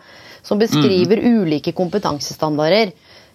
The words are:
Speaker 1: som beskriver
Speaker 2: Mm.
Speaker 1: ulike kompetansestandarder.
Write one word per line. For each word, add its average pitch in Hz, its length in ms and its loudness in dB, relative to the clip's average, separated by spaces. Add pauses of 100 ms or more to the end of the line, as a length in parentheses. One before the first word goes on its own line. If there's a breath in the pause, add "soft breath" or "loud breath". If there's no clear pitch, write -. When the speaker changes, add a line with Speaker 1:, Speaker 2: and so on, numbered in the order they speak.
(420 loud breath)
Speaker 1:
som - 160 -4
beskriver 185 640 2
Speaker 2:
Mm. 233 200 2
Speaker 1:
ulike 156 320 -2
kompetansestandarder. 165 1160 -2 (420 soft breath)